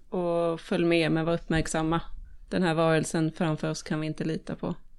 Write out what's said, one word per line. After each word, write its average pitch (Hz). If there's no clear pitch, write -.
och 170
följ 175
med, 170
men 160
var 170
uppmärksamma. 160
Den 185
här 165
varelsen 160
framför 156
oss 156
kan 156
vi 156
inte 156
lita 160
på. 170